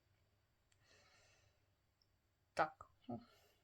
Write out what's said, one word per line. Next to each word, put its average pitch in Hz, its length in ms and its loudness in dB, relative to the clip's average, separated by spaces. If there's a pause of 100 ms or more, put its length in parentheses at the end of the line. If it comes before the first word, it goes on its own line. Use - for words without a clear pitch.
(2500)
Так. - 360 6 (720)